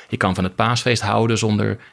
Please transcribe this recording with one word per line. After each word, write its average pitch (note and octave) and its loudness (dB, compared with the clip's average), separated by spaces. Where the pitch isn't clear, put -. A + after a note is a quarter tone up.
Je - -4
kan F#2+ 0
van F#2 -2
het F2+ -4
paasfeest A#2+ 0
houden G#2+ 0
zonder G#2+ 0